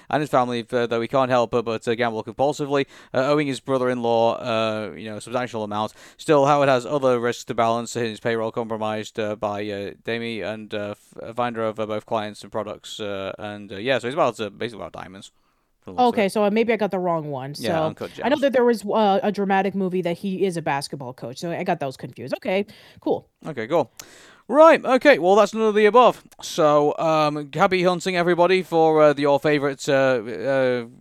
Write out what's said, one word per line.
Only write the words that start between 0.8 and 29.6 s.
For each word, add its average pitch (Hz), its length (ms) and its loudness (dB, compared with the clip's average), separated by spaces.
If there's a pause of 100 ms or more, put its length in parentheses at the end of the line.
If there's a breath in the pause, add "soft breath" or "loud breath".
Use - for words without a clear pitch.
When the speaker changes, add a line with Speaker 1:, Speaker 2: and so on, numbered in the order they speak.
Speaker 1:
though 117 140 -2
he 117 80 -4
can't 131 200 0
help 120 220 2
but, 117 140 0
but, 113 220 -6
uh, 117 100 0
gamble 113 260 -2
compulsively, 139 640 -2 (260 loud breath)
uh, 127 140 0
owing 147 220 0
his 123 100 -4
brother-in-law, 120 800 2
uh, 110 560 -4
you 107 180 -14
know, 107 60 -12
a 104 40 -12
substantial 120 440 -6
amount. 104 280 -4 (240 loud breath)
Still, 143 300 4
Howard 143 220 4
has 123 180 2
other 131 320 2
risks 117 260 -4
to 123 100 -10
balance, 113 400 0
his 113 260 -6
payroll 113 320 -2
compromised, 107 680 -6
uh, 107 160 -4
by, 104 340 -6
uh, 101 220 -8 (140)
Damie 117 320 -6 (100)
and, 110 280 -10
uh, 104 160 -6
f-, - 300 -16
uh, 113 120 -12
finder 117 320 -4
of, 107 160 -4
uh, 107 60 -2
both 107 200 -6
clients 104 360 -6
and 101 100 -18
products, 104 480 -8
uh, 98 380 -8
and, 104 340 -12
uh, 98 40 -10
yeah, 120 220 -2
so 117 80 -6
he's 131 80 -4
about, 143 240 0
uh, 107 120 -6
basically 107 340 -10
about 80 80 -14
diamonds, 92 400 -16 (480)
from - 160 -16
the 247 60 0
looks 247 60 4
of 233 60 0
Speaker 2:
Okay, 214 120 2
Speaker 1:
it. 185 40 -4
Speaker 2:
so, 208 140 0
uh, 202 60 2
maybe 226 220 2
I 220 40 0
got 196 160 -2
the 196 60 -4
wrong 165 320 -2
one. 139 260 -8
Speaker 1:
Yeah, 113 140 -4
Speaker 2:
So, 160 160 0
Speaker 1:
Uncut 113 240 -8 (120)
Speaker 2:
I 233 60 -2
know 277 60 2
Speaker 1:
Gems. 254 80 0
Speaker 2:
that 277 100 2
there 247 120 2
was, 233 200 2
uh, 202 380 2
a 208 100 0
dramatic 196 420 0
movie 185 280 -2
that 170 160 -4
he 190 260 -4
is 175 120 -2
a 160 60 -4
basketball 139 520 -6
coach, 117 240 -12
so 170 120 -8
I 160 140 -6
got 180 160 -2
those 135 160 -6
confused. 127 380 -12
Okay, 202 320 -4 (340 loud breath)
cool. - 280 -4 (160)
Speaker 1:
Okay, 127 220 -6
cool. 147 240 0 (580 loud breath)
Right, 294 360 8
okay, 262 340 4
well, 180 160 4
that's 208 180 6
none 220 120 -2
of 214 100 0
the 214 120 4
above. 208 360 6 (180)
So, 147 580 2
um, 151 540 0
happy 185 300 2
hunting, 180 320 0
everybody, 175 480 4
for, 160 400 4
uh, 147 140 6
your 143 240 2
favourite, 143 480 0